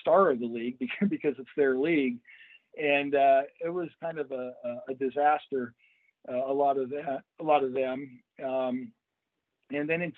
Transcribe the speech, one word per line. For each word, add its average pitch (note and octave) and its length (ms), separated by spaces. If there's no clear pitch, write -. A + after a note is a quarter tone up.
star F3 300
of B2 100
the A#2+ 60
league A#2 320
<laughs> - 20
because, C3 280
because D3 300
it's C3 180
their C3+ 200
league. C3+ 400
And, C#3+ 320
uh, C#3 280
it E3 40
was E3+ 200
kind E3 160
of C3+ 140
a, B2+ 200
a, B2 280
a - 20
disaster, C3+ 800
uh, C#3 220
a - 20
lot C#3 260
of B2+ 120
that, C#3+ 320
a D#3+ 40
lot D3 180
of C3 100
them. C3 480
Um, B2+ 480
and D3 180
then E3 140
in E3 160